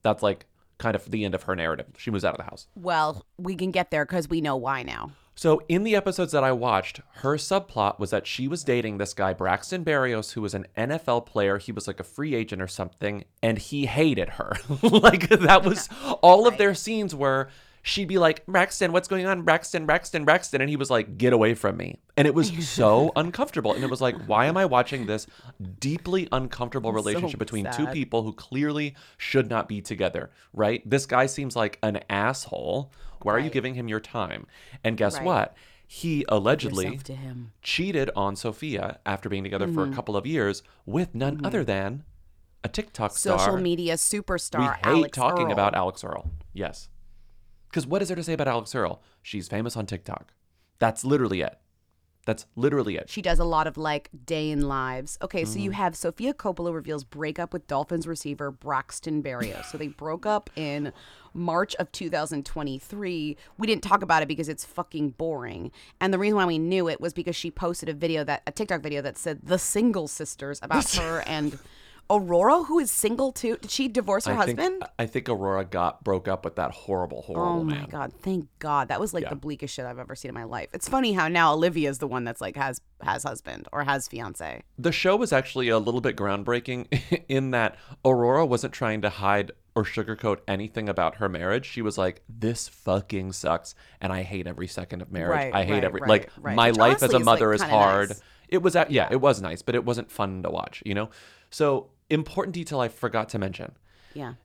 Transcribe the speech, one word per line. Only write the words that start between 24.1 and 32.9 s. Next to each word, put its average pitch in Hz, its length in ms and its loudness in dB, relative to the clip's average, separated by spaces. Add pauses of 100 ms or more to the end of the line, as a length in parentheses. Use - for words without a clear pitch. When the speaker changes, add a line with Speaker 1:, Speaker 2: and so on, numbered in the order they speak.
Speaker 1:
"Why 110 200 4
am 165 100 2
I 190 80 4
watching 123 400 2
this 107 220 -4 (540)
deeply 170 520 -2
uncomfortable 123 600 -4
Speaker 2:
So - 20 -2
Speaker 1:
relationship 107 440 -2
between 107 280 -4
two 147 180 -4
Speaker 2:
sad. 131 80 -4
Speaker 1:
people 117 300 -2
who 110 100 -6
clearly 147 600 -4 (240)
should 120 320 2
not 113 180 -2
be 101 140 -6
together," 87 480 -4 (240)
right? 107 340 2
This 135 180 2
guy 131 200 4
seems 135 300 -6
like 107 260 -2
an 104 260 0
asshole. 104 840 -2 (300)